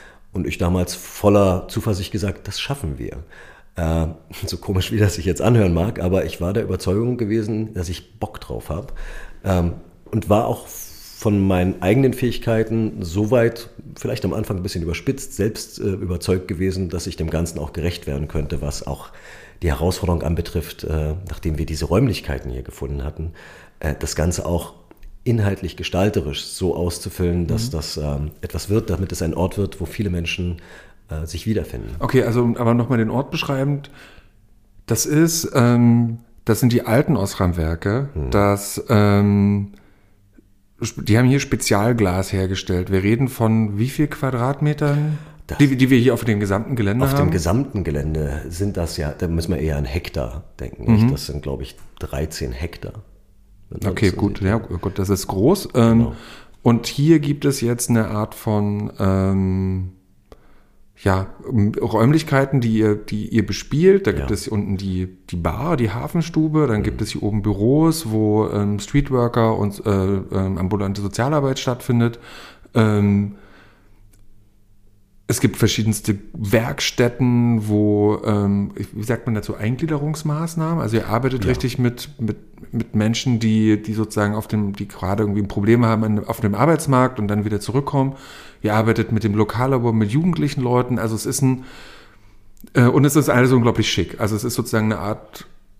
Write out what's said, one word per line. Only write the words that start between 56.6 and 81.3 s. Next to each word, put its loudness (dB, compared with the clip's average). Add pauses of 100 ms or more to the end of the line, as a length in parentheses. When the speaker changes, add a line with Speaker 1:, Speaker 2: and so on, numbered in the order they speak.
Speaker 2:
und 4
hier 4
gibt -2
es 0
jetzt -2
eine 4
Art -4
von, -2
ähm, 0 (1120)
ja, 0 (200)
ähm, 2
Räumlichkeiten, 2
die 2
ihr, 4
die -8
ihr 2
bespielt. 2
Da 2
gibt -2
Speaker 1:
Ja. 0
Speaker 2:
es -6
hier -6
unten 0
die, -2 (220)
die -6
Bar, -2
die 2
Hafenstube, 0
dann 2
Speaker 1:
Mhm. 0
Speaker 2:
gibt -2
es -4
hier -6
oben 0
Büros, 2
wo, 2
ähm, 0
Streetworker 2
und, -2
äh, 2
ähm, 0
ambulante 0
Sozialarbeit 0
stattfindet. 0 (560)
Ähm, 4 (2000)
es -2
gibt 0
verschiedenste 0 (160)
Werkstätten, 2
wo, 4
ähm, 0 (220)
wie -8
sagt -2
man 0
dazu, -4
Eingliederungsmaßnahmen? -2
Also -2
ihr 0
arbeitet 0